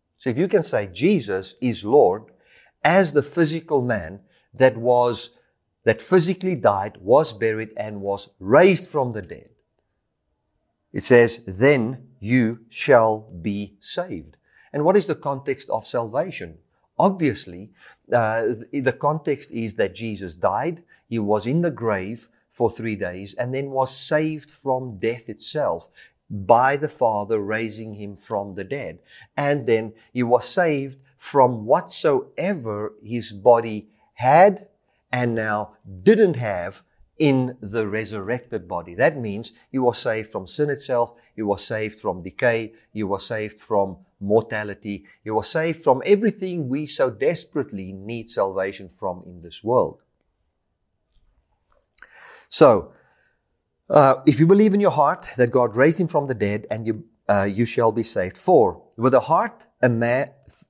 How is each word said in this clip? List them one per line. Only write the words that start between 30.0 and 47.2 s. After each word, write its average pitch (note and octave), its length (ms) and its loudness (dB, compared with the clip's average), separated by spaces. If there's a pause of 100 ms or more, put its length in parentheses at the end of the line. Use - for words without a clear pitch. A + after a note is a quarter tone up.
he B2 100 -2
was A#2+ 240 2
saved C#3+ 520 -2 (180)
from B2+ 480 2
whatsoever C#3 1400 -2
his A2 300 -8
body A2 560 2 (260)
had E3+ 540 4 (420)
and B2 240 -2
now G#2+ 420 -4 (260)
didn't G#3 320 4
have G2 480 -6 (360)
in C3 420 2
the G#2+ 280 -4
resurrected G#2+ 800 -6
body. F2 260 -8
That C3+ 220 2
means A2+ 360 -8 (200)
he C3+ 60 -4
was B2 200 0
saved A2 320 -4
from F#2+ 160 -10
sin D3 240 -4
itself, B2 440 -4 (200)
he A2 80 -8
was G2+ 220 -2
saved G#2+ 340 -8
from F#2 240 -6
decay, A2+ 520 -2 (180)
he G#2+ 100 -6
was G2 240 -4
saved G#2+ 320 -8
from G2 380 -2 (240)
mortality, G#2 840 -4 (180)
he A2 60 -10
was A2 180 -2
saved D#3+ 340 -4
from C3 220 2
everything F#3+ 640 0
we D3 180 -4
so C3+ 240 0
desperately A2 840 -4